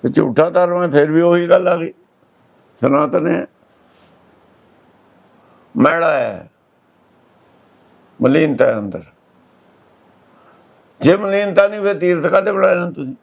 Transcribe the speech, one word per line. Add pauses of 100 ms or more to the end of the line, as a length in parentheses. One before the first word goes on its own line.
ਤੇ
ਝੂਠਾ
ਧਰਮ
ਹੈ,
ਫਿਰ
ਵੀ
ਉਹੀ
ਗੱਲ
ਆ
ਗਈ, (880)
ਸਨਾਤਨ
ਹੈ। (2250)
ਮੈਲਾ
ਹੈ, (1700)
ਮਲੀਨਤਾ
ਹੈ
ਅੰਦਰ। (2000)
ਜੇ
ਮਲੀਨਤਾ
ਨਹੀਂ,
ਫਿਰ
ਤੀਰਥ
ਕਾਹਤੇ
ਬਣਾਏ
ਨੇ
ਤੁਸੀਂ?